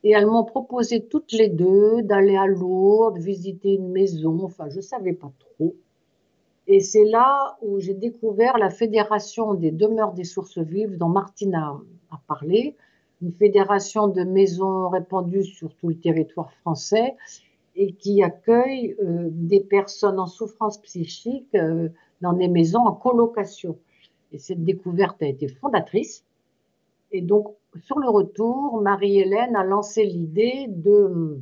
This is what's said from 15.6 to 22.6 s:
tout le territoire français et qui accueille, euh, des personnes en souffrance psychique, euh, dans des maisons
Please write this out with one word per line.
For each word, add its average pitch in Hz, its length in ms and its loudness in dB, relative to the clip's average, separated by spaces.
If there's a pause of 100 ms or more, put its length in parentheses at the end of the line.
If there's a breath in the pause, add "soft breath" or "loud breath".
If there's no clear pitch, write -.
tout 170 140 -6
le 160 60 -2
territoire 160 560 -4 (100)
français 220 540 -2 (600 loud breath)
et 190 180 -2
qui 202 280 0
accueille, 240 800 0
euh, 170 300 -4
des 170 300 0
personnes 196 580 0
en 180 80 -4
souffrance 208 540 -8
psychique, 233 720 -10
euh, 165 340 0 (320 soft breath)
dans 180 120 0
des 180 140 0
maisons 175 380 2